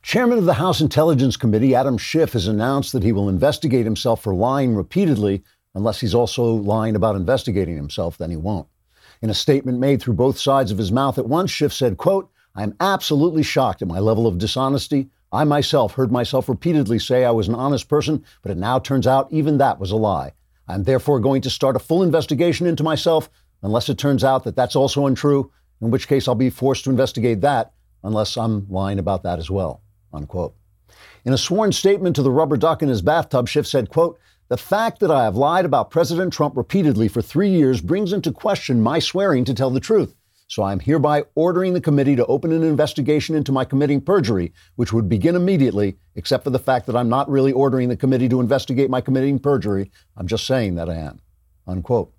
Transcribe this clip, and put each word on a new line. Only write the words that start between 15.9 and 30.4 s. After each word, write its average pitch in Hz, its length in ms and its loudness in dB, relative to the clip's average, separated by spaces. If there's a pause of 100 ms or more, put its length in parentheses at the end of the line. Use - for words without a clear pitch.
heard 131 140 0
myself 123 380 0
repeatedly 127 520 0
say 127 260 2
I 120 60 2
was 107 180 0
an 120 60 0
honest 131 340 -2
person, 147 340 0 (180)
but - 120 -8
it 82 40 -6
now 120 220 -2
turns 131 280 0
out 135 220 2
even 156 280 0
that 131 200 2
was 95 140 -6
a 110 60 0
lie. 90 340 -2 (380)
I'm 92 160 -4
therefore 135 340 2
going 135 220 2
to 131 80 -4
start 131 260 0
a 131 40 0
full 170 220 0
investigation 165 640 0
into 170 160 0
myself, 160 480 0 (320)
unless 110 280 -2
it 120 80 -2
turns 139 260 0
out 131 220 2
that 110 100 -6
that's 127 220 0
also 139 280 0
untrue, 139 460 0 (300)
in 113 100 -2
which 131 160 -2
case 135 220 0
I'll 120 60 2
be 127 140 0
forced 127 360 -2
to 135 60 -2
investigate 120 500 0
that, 120 320 0 (320)
unless 107 320 -2
I'm 110 320 -2
lying 95 300 -4
about 95 240 -2
that 87 140 -4
as 82 140 -8
well," 92 300 -4 (320)
unquote. 76 420 -8 (680)